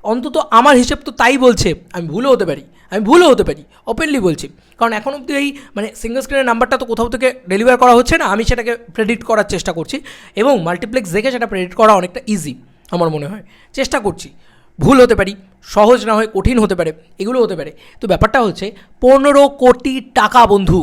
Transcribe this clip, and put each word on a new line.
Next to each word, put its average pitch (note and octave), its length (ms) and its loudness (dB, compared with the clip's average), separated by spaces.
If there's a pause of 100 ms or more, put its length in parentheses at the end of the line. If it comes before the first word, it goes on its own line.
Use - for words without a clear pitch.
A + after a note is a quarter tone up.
(120)
অন্তত B3+ 240 -6 (220)
আমার C#4 240 6
হিসেব C#4+ 240 -4
তো C#4 40 -10 (100)
তাই B3 140 2 (120)
বলছে। A3+ 220 2 (260)
আমি F3 180 -8
ভুলও B3 220 -2
হতে F#3+ 160 -2
পারি, C#3+ 120 -8 (280)
আমি G3+ 180 -4
ভুলও F4 240 4
হতে G3+ 160 2
পারি, D3+ 140 -10 (300)
ওপেনলি C#4+ 360 -4
বলছি। D3 180 -4 (320)
কারণ A#3 140 0
এখন A3 260 -6
অবধি C4+ 140 -10 (100)
এই C#4+ 60 -4 (280)
মানে G3+ 120 -6 (120)
সিঙ্গল A#3 240 -6
স্ক্রিনের C4+ 260 -2
নাম্বারটা A#3+ 320 0
তো A#3+ 80 -8
কোথাও A3+ 240 -2
থেকে B3+ 140 -2 (240)
ডেলিভার A#3 300 2
করা B3 160 6
হচ্ছে B3 220 0
না, D4 140 -4
আমি A3 160 -4
সেটাকে A#3+ 220 -4 (240)
প্রেডিক্ট A3+ 340 -4
করার G#3+ 220 0
চেষ্টা F#3 260 -6
করছি E3 180 -10 (440)
এবং C4+ 120 4 (140)
মাল্টিপ্লেক্স F3+ 500 -6
দেখে A3+ 180 -2
সেটা A#3 180 -6
প্রেডিক্ট F#3 280 -6
করা A3 200 6
অনেকটা F3+ 200 -10 (140)
ইজি D#3+ 200 -8 (400)
আমার E3+ 200 0
মনে D3 160 -8
হয়। G#3 120 -16 (360)
চেষ্টা C4+ 280 -2
করছি, E3 220 -8 (500)
ভুল A3+ 260 4
হতে A#3+ 160 2
পারি, G3 120 -2 (420)
সহজ A3 240 4 (100)
না A3+ 100 -2
হয়ে A3 180 -2
কঠিন A3 280 -2
হতে G3 140 -2
পারে, E3 120 -4 (320)
এগুলো B3 220 -4
হতে G3 160 -6
পারে। D3+ 100 -12 (300)
তো - 120 -8
ব্যাপারটা A3 340 0
হচ্ছে F#3+ 200 -6 (380)
পনেরো C#4 400 6 (180)
কোটি B3 320 2 (240)
টাকা A3 240 4 (100)
বন্ধু F#3 300 2